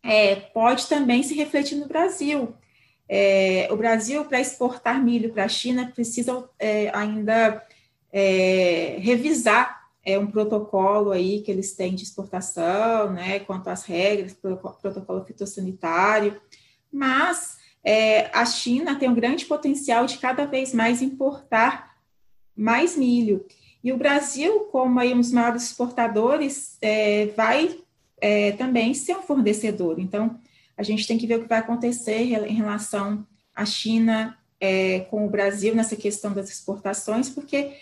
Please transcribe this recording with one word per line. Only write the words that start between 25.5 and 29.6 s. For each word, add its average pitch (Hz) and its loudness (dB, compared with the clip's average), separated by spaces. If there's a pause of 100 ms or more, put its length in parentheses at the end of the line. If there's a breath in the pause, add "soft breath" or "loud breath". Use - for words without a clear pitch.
exportadores, 247 -2
é, 214 2
vai, 226 2 (420)
é, 208 2
também 247 0
ser - -2
um 381 -10
fornecedor. 208 0